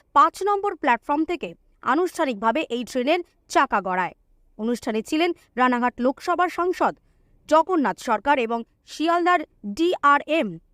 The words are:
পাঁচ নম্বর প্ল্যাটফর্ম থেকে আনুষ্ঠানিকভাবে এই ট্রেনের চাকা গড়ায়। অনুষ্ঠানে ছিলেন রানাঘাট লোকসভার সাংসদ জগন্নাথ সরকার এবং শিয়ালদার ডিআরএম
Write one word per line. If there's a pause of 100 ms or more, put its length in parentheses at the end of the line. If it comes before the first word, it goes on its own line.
(120)
পাঁচ (140)
নম্বর (100)
প্ল্যাটফর্ম
থেকে (340)
আনুষ্ঠানিকভাবে (160)
এই
ট্রেনের (280)
চাকা
গড়ায়। (440)
অনুষ্ঠানে
ছিলেন (260)
রানাঘাট
লোকসভার
সাংসদ (540)
জগন্নাথ (100)
সরকার
এবং (280)
শিয়ালদার (360)
ডিআরএম (260)